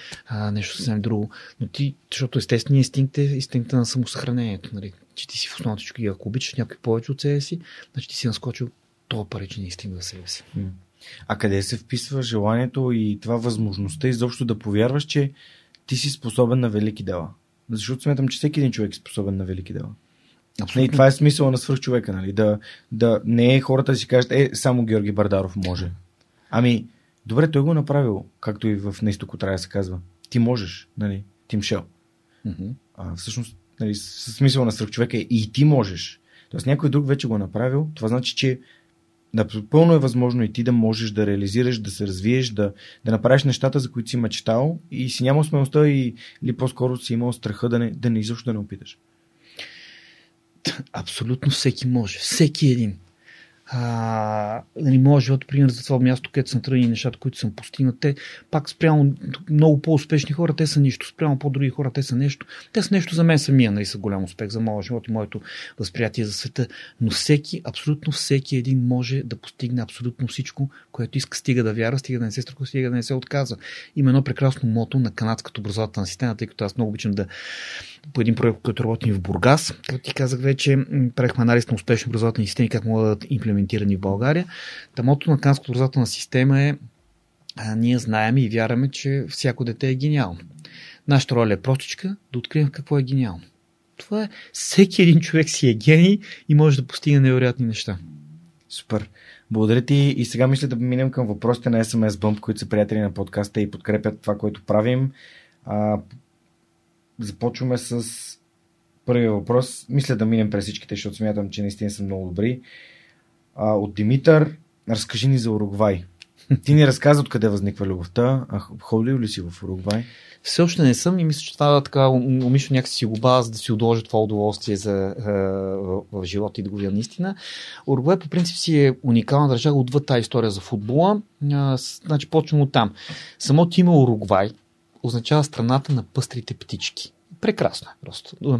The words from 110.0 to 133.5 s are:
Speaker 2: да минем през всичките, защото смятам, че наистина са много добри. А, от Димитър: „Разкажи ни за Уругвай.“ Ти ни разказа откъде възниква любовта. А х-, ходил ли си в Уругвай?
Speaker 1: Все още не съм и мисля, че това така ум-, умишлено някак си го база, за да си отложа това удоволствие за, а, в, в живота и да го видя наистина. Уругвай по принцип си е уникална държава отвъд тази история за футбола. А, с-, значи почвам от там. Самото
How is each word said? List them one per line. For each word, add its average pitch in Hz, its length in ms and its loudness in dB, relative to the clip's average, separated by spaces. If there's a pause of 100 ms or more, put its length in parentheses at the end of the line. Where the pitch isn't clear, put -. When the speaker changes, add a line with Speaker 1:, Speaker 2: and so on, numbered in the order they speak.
Speaker 2:
да 107 100 0
минем 110 240 2
през 101 140 -2
всичките, 104 320 -8
защото 98 200 -8
смятам, 104 340 -2
че 107 120 -8
наистина 101 280 -4
са 101 140 -8
много 95 240 -6
добри. 107 340 -2 (920)
А, 107 160 0
от 104 220 0
Димитър: 135 640 4 (320)
„Разкажи 110 380 -2
ни 135 100 4
за 113 140 0
Уругвай.“ 101 520 0 (600)
Ти 143 100 4
ни 151 140 8
разказа 143 340 4
откъде 110 280 0
възниква 101 360 -2
любовта. 117 640 0
А 101 100 -4
х-, - 220 -16
ходил 120 380 0
ли 110 80 -2
си 101 140 -6
в 87 220 -12
Уругвай? 92 400 -2 (400)
Speaker 1:
Все - 180 0
още 170 220 2
не 127 100 6
съм 180 260 0
и 165 40 0
мисля, 151 180 0
че - 120 -12
това 143 300 4
така 143 160 -2
ум-, 131 440 4
умишлено 135 340 4
някак 127 100 0
си - 180 -4
го 110 140 -2
база, 127 260 4
за 113 60 -8
да 110 60 -10
си 120 140 -4
отложа 113 320 2
това 110 160 -2
удоволствие 104 560 0
за, 98 440 -2
а, 104 120 -4
в, 95 680 -2 (100)
в 98 140 -6
живота 101 360 -6
и - 20 -6
да 98 60 -8
го 101 80 -10
видя 98 140 -2
наистина. 175 440 -4 (520)
Уругвай 143 320 2
по 156 100 -14
принцип 175 280 -2
си 151 280 4
е 131 180 4
уникална 135 440 4
държава 135 320 2
отвъд 127 260 0
тази 123 140 2
история 113 320 0
за 95 100 -6
футбола. 147 600 0 (300)
А, 139 260 2
с-, - 280 -10
значи 147 240 -2
почвам 156 320 4
от 139 100 2
там. 117 220 2 (460)
Самото 170 400 4